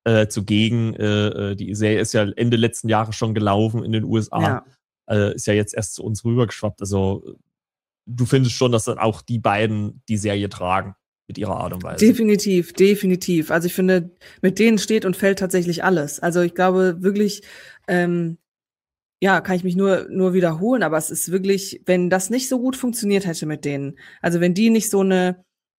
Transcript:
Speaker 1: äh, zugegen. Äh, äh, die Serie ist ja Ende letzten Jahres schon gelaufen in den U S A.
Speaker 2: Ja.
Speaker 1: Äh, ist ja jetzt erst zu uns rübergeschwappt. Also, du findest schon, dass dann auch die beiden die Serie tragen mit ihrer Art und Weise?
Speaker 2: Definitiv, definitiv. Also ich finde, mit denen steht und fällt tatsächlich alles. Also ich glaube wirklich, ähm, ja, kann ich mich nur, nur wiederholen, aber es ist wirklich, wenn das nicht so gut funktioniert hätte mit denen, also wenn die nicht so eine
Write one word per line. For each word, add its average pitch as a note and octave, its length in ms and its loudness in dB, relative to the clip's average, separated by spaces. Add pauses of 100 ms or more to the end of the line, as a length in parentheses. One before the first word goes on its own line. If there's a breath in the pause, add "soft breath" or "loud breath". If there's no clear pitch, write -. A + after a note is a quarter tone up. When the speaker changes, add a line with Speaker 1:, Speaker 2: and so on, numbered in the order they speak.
Speaker 1:
äh, A2 240 4
zugegen. A2 640 0
Äh, G#2 320 0 (240)
äh, G2+ 40 -4
die G2 200 -8
Serie G#2+ 240 2
ist G#2+ 140 -2
ja A2 100 4
Ende A#2 320 0
letzten A2+ 320 0
Jahres A2 300 0
schon A2 160 -2
gelaufen G#2+ 500 2
in - 80 -4
den A2 140 0
U G#2+ 120 0
S A2 140 -2
A. - 100 -4
Speaker 2:
Ja. C3 240 0 (440 soft breath)
Speaker 1:
Äh, G#2 260 0
ist A#2+ 120 -10
ja G#2+ 60 2
jetzt G#2 200 0
erst - 220 -6
zu - 100 -14
uns A2 180 -6
rübergeschwappt. A#2 560 -2
Also, F#2+ 560 -2 (680)
du A#2+ 200 -2
findest B2+ 300 2
schon, B2 160 2
dass A2+ 140 0
dann A#2+ 140 -4
auch G#2+ 220 0
die A#2 180 -4
beiden G#2+ 680 -2
die A2 100 -2
Serie G2+ 300 -2
tragen F#2+ 480 -4 (320)
mit - 100 -14
ihrer G2 200 -4
Art F2 160 -6
und F2+ 100 -10
Weise? - 160 -10
Speaker 2:
Definitiv, G#3 760 2
definitiv. F#3 760 2
Also E3 140 0
ich F3 80 -2
finde, F#3 380 0 (300 loud breath)
mit F#3+ 180 0
denen A3 180 4
steht A3 260 0
und F#3 140 -2
fällt G3 220 0
tatsächlich F3 440 -2
alles. E3 380 0
Also F3 200 0
ich F3 140 0
glaube F#3 460 2
wirklich, G3+ 420 0 (440 loud breath)
ähm, F3 500 0 (840)
ja, F#3 200 4
kann F#3 140 -2
ich F3+ 80 -2
mich F3+ 120 -2
nur, F#3+ 340 2
nur F#3 240 0
wiederholen, F#3 500 2
aber D#3 140 0
es D#3 120 -4
ist E3 220 -6
wirklich, F#3+ 540 -2
wenn F3+ 260 2
das F#3+ 180 0
nicht B3+ 200 -4
so B3+ 100 0
gut C4 160 -2
funktioniert G3+ 500 -2
hätte D#3+ 220 -4
mit D3+ 180 -6
denen, C#3 320 -6 (240 loud breath)
also E3+ 200 0
wenn F3+ 120 2
die A3 160 4
nicht A3+ 220 2
so G3 100 2
eine F3+ 420 2 (360)